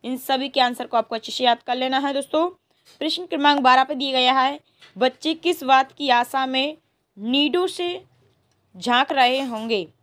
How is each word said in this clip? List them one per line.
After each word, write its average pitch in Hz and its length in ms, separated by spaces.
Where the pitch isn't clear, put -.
इन 254 140
सभी 269 300
के 262 120
आंसर 247 260
को 240 100
आपको 226 180
अच्छे 220 180
से 254 120
याद 240 180
कर 247 120
लेना 262 240
है 277 140
दोस्तों। 311 360
प्रश्न 320 260
क्रमांक 285 340
बारह 254 240
पे 285 100
दिया 269 180
गया 254 200
है 269 260
बच्चे 254 380
किस 339 300
बात 254 280
की 285 180
आशा 247 360
में 262 300
नीडों 285 520
से 359 360
झांक 247 380
रहे 262 300
होंगे। 226 420